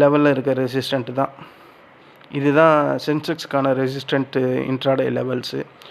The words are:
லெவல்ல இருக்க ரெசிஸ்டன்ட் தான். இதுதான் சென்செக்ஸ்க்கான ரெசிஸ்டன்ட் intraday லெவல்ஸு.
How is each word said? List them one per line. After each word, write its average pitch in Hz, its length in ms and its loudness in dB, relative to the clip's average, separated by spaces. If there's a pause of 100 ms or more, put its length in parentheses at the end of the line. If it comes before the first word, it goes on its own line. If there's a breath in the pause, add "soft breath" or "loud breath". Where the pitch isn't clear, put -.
லெவல்ல 147 340 6
இருக்க 131 280 -2
ரெசிஸ்டன்ட் 127 580 -4
தான். 135 120 -2 (1080 loud breath)
இதுதான் 151 380 4 (280)
சென்செக்ஸ்க்கான 147 640 -2 (160)
ரெசிஸ்டன்ட் 135 540 -2 (340)
intraday 131 380 0 (100)
லெவல்ஸு. 127 420 -6 (300 loud breath)